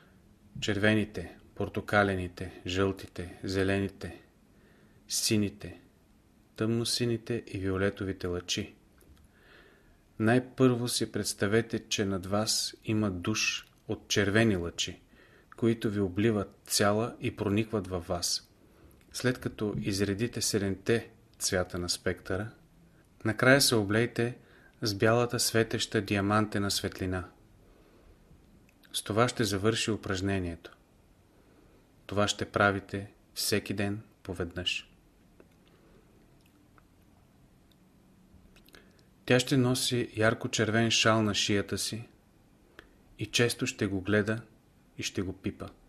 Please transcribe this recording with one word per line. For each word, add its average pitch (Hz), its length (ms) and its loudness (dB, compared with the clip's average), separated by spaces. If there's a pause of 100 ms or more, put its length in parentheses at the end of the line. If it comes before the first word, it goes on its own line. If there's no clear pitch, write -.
(600)
Червените, 104 800 0 (160)
портокалените, 95 1120 -2
жълтите, 92 800 -2
зелените, 95 800 -2 (840)
сините, 101 720 -2 (760)
тъмносините 117 920 -2
и - 120 -8
виолетовите 95 680 -2
лъчи. 90 480 -4 (1400)
Най-първо 123 720 2
си - 240 -2
представете, 107 760 -2
че - 160 0
над 95 220 -2
вас 104 480 -2 (100)
има 107 260 0
душ 92 580 -2 (220)
от - 200 -8
червени 104 480 4
лъчи, 85 440 -6 (560)
които 113 340 0
ви 101 100 -2
обливат 101 640 0
цяла 107 540 0
и - 160 -4
проникват 104 500 0
във 90 200 -6
вас. - 440 -4 (600)
След 123 260 -2
като - 420 -4
изредите 101 640 -2
седемте 101 680 0 (280)
цвята 90 400 -2
на 87 100 -4
спектъра, 95 640 -4 (720)
накрая 123 360 6
се 131 140 4
облейте 117 640 2 (440)
с 107 120 0
бялата 117 460 2
светеща 113 600 0
диамантена 101 680 2
светлина. 92 540 -4 (1700)
С - 100 -6
това 113 260 2
ще 120 160 0
завърши 101 460 0
упражнението. 95 840 -4 (1300)
Това 101 220 2
ще - 160 -4
правите 101 680 0 (220)
всеки 104 400 -2
ден 101 280 -4 (200)
по 92 120 -8
веднъж. 90 560 -6 (4000)
Тя 127 140 6
ще 139 160 0
носи 123 600 2
ярко-червен 113 760 2
шал 110 320 4
на 104 120 0
шията 101 440 0
си 110 300 -6 (1120)
и 110 80 -4
често 120 400 0
ще - 200 -2
го 95 140 -2
гледа 104 400 2 (580)
и 120 40 -8
ще - 200 -4
го 92 100 -4
пипа. - 340 -8 (220)